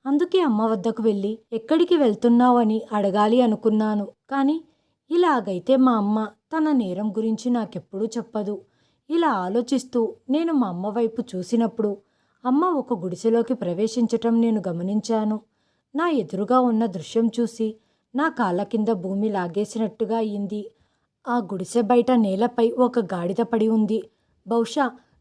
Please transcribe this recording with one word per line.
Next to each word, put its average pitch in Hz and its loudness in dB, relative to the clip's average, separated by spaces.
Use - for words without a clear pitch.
అందుకే 349 2
అమ్మ 220 2
వద్దకు 226 -2
వెళ్ళి 208 0
ఎక్కడికి 330 2
వెళ్తున్నావని 240 4
అడగాలి 208 2
అనుకున్నాను. 214 0
కానీ 277 0
ఇలాగైతే 262 2
మా 254 6
అమ్మ 214 0
తన 311 2
నేరం 214 -2
గురించి 220 -2
నాకెప్పుడూ 214 -4
చెప్పదు. 208 -6
ఇలా 330 2
ఆలోచిస్తూ 233 -2
నేను 330 0
మా 247 2
అమ్మ 180 -6
వైపు 226 -2
చూసినప్పుడు 214 -2
అమ్మ 277 2
ఒక 294 -2
గుడిసెలోకి 226 0
ప్రవేశించటం 226 0
నేను 220 2
గమనించాను. 214 -2
నా 339 0
ఎదురుగా 233 0
ఉన్న 233 2
దృశ్యం 214 -2
చూసి 220 -4
నా 294 0
కాళ్ళ 202 -2
కింద 214 -2
భూమి 196 -2
లాగేసినట్టుగా 208 -4
అయింది. 208 -6
ఆ 240 -2
గుడిసె 190 -2
బయట 240 4
నేలపై 233 2
ఒక 247 0
గాడిద 185 -2
పడి 220 0
ఉంది. 220 0
బహుశా 233 0